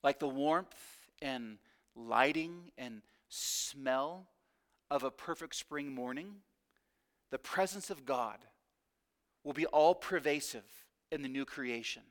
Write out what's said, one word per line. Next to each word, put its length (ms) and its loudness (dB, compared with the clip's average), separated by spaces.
Like 160 4
the 80 2
warmth 480 2
and 380 -6
lighting 800 2
and 240 -10
smell 1000 -2
of 120 2
a 80 0
perfect 440 -8
spring 400 -6
morning, 400 -6
the 80 -4
presence 520 -2
of 140 -8
God 340 0
will 100 -6
be 140 2
all-pervasive 1000 4
in 120 -4
the 60 -4
new 160 -2
creation. 680 -6